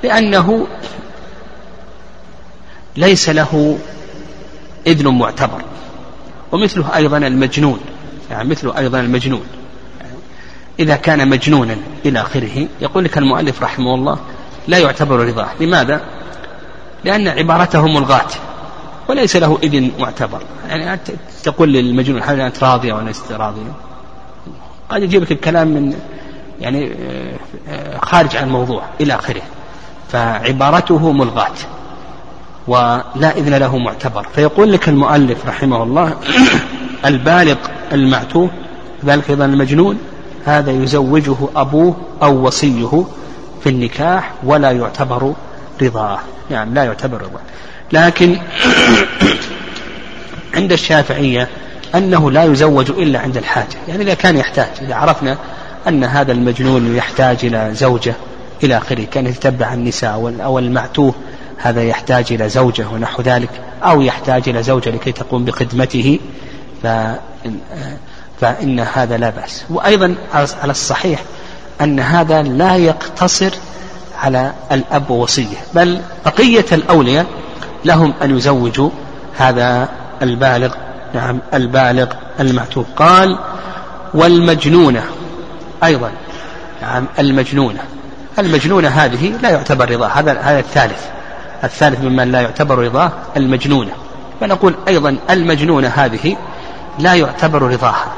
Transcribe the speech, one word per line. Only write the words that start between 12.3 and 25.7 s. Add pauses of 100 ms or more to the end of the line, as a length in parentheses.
يقول
لك
المؤلف
رحمه
الله: (500)
"لا
يعتبر
رضاه". (120)
لماذا؟ (1000)
لأن
عبارته
ملغاة (840)
وليس
له
إذن
معتبر، (280)
يعني
أنت (320)
تقول
للمجنون:
"هل
أنت
راضية
ولا
لست
راضية؟" (1160)
قد
يجيبك
الكلام
من، (680)